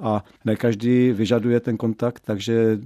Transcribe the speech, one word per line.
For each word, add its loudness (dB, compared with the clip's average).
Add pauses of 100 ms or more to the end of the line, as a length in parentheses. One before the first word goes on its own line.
a -2 (220)
ne 0
každý 2
vyžaduje 2
ten -4
kontakt, -4
takže 0